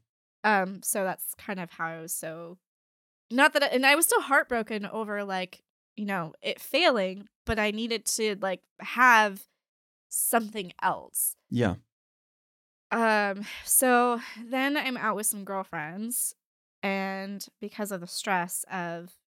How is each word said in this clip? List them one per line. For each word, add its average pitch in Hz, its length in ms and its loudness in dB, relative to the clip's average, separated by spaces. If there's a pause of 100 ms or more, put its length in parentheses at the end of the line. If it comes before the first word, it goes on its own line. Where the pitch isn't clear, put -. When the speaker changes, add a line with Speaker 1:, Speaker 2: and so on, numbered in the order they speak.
(440)
Speaker 1:
Um, 196 400 2
so 202 200 -2
that's - 320 -6
kind 196 240 -10
of 170 120 -10
how 165 160 -8
I 165 140 -10
was 160 120 -10
so, 170 440 -10 (720)
not 277 240 6
that, 285 100 2
I, 277 40 4
and 254 180 2
I 285 100 8
was 330 100 4
still 440 160 4
heartbroken 240 640 0
over, 208 400 -6
like, 185 360 -6 (360)
you 208 80 -6
know, 180 360 -2
it - 200 -4
failing, 208 680 2 (180)
but 220 140 0
I 214 120 2
needed 226 340 -4
to, 214 360 0
like, 190 200 -2 (180)
have 220 640 6 (680)
something 214 600 -2 (100)
else. - 540 -2 (140)
Speaker 2:
Yeah. 107 260 2 (1160)
Speaker 1:
Um, 208 540 2 (200)
so 247 560 4 (240)
then 262 320 0
I'm 254 200 -2
out 208 200 -2
with 214 80 -4
some 202 180 -4
girlfriends, 190 880 -6 (480)
and 196 640 -4 (140)
because 208 320 -8
of 185 100 -6
the 175 60 -12
stress 175 640 -2
of, 175 400 -8 (160)